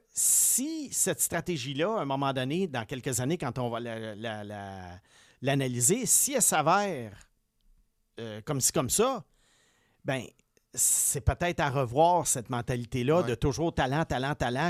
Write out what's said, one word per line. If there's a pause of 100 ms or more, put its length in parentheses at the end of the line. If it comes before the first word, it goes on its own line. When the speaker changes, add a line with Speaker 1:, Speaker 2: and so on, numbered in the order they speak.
(140)
Speaker 1:
si
cette
stratégie-là,
à
un
moment
donné,
dans
quelques
années,
quand
on
va
la,
la,
la, (420)
l'analyser,
si
elle
s'avère, (1080)
euh,
comme
ci,
comme
ça, (840)
ben, (500)
c'est
peut-être
à
revoir
cette
mentalité-là
Speaker 2:
Ouais.
Speaker 1:
de
toujours
talent,
talent,
talent,